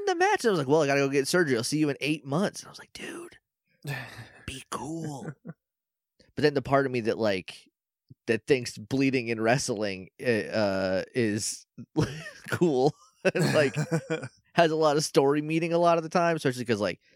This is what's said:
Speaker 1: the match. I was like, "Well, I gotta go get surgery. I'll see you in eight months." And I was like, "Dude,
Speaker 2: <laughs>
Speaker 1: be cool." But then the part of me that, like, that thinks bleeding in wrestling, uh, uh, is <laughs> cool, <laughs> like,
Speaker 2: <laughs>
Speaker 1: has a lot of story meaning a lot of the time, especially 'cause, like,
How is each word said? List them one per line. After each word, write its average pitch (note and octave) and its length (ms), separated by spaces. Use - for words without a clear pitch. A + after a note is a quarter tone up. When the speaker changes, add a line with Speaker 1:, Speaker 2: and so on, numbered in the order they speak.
Speaker 1:
the G4 80
match. F#4 320
I A3+ 60
was F3+ 80
like, C3+ 80
"Well, D3+ 160
I - 20
gotta C#3 140
go C#3 100
get C3+ 180
surgery. D#3 300
I'll A2+ 60
see D3 160
you D3+ 100
in C3+ 100
eight D3 280
months." E3+ 340
And - 60
I - 20
was - 80
like, - 160
"Dude, - 440
Speaker 2:
<laughs> C#3 120
Speaker 1:
be C3+ 240
cool." D3 640
But - 80
then D3 100
the C#3 80
part C#3 240
of B2+ 60
me B2+ 100
that, G#2 160
like, G2+ 400
that A2+ 180
thinks B2+ 320
bleeding C3 520
in A2+ 120
wrestling, G#2+ 680
uh, B2+ 80
uh, F#2+ 760
is A2 500
<laughs> - 100
cool, D3 420
<laughs> - 200
like, C#3+ 400
Speaker 2:
<laughs> - 380
Speaker 1:
has E3+ 180
a D#3 40
lot D#3 220
of D3+ 60
story D3 380
meaning D#3+ 320
a E3+ 60
lot E3+ 180
of E3 60
the D#3+ 60
time, E3+ 260
especially B2+ 300
'cause, A2+ 140
like, F#2+ 200